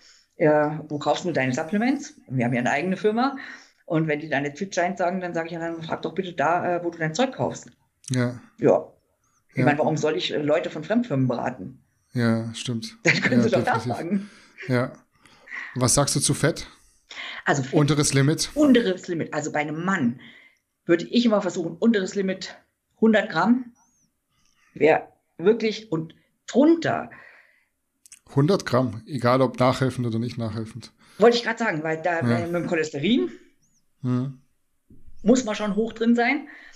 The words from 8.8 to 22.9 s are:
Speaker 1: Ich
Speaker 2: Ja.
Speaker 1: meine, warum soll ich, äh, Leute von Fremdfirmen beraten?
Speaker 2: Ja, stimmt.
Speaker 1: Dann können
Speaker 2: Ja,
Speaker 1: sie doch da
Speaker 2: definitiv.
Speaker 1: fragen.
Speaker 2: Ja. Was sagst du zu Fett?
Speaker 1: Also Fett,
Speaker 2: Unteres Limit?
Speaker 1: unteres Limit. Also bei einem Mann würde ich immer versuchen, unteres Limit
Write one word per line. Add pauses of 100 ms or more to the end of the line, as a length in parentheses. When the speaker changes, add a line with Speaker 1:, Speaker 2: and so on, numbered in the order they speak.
Speaker 1:
Ich
Speaker 2:
Ja.
Speaker 1:
meine,
warum
soll
ich,
äh,
Leute
von
Fremdfirmen
beraten? (300)
Speaker 2:
Ja,
stimmt.
Speaker 1:
Dann
können
Speaker 2:
Ja,
Speaker 1:
sie
doch
da
Speaker 2:
definitiv.
Speaker 1:
fragen. (400)
Speaker 2:
Ja. (840)
Was
sagst
du
zu
Fett? (800)
Speaker 1:
Also
Fett,
Speaker 2:
Unteres
Limit?
Speaker 1:
unteres
Limit.
Also
bei
einem
Mann (640)
würde
ich
immer
versuchen,
unteres
Limit (440)